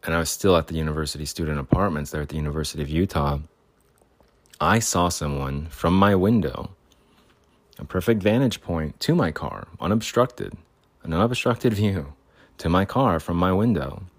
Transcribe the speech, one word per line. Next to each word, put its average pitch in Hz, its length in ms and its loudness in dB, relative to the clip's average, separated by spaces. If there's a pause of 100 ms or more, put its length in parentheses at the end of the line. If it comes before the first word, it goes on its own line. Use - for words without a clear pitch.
And 82 100 -4
I 85 60 2
was 80 100 -2
still 92 260 4
at 80 120 2
the 80 60 -8
university 78 520 -4
student 76 320 -4
apartments 76 540 0
there 78 100 -4
at 73 60 -6
the 76 80 -8
University 76 460 -4
of 69 60 -6
Utah. 76 500 0 (1200)
I 90 200 2
saw 87 320 0
someone 71 560 -4
from 85 280 0
my 98 200 6
window, 95 560 2 (1080)
a - 60 -12
perfect 107 380 0
vantage 113 400 2
point 80 380 -4
to - 140 2
my 117 160 2
car, - 380 -8 (120)
unobstructed, 110 760 0 (480)
an 82 100 -8
unobstructed 117 600 2
view 95 400 -2 (420)
to - 140 -2
my 92 160 4
car 107 340 2
from 85 160 -4
my 90 160 2
window. 92 520 0 (140)